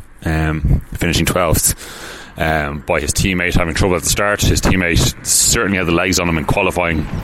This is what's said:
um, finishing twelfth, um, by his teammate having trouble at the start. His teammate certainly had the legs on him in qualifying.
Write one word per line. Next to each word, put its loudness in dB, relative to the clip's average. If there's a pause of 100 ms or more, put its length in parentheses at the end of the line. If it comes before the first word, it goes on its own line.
(240)
um, 0 (140)
finishing 0
twelfth, 0 (600)
um, -2
by 0
his -2
teammate 0
having 0
trouble 2
at 0
the -2
start. 0
His 2
teammate 0
certainly 2
had 0
the 2
legs 2
on 0
him 0
in -4
qualifying. 0 (180)